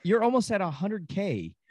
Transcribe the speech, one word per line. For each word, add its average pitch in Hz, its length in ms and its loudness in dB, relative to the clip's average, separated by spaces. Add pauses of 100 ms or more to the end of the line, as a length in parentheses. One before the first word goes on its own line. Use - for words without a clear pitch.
you're 214 200 4
almost 240 280 2
at 202 100 0
a 175 80 -2
hundred 170 380 -4
K 120 460 -4 (180)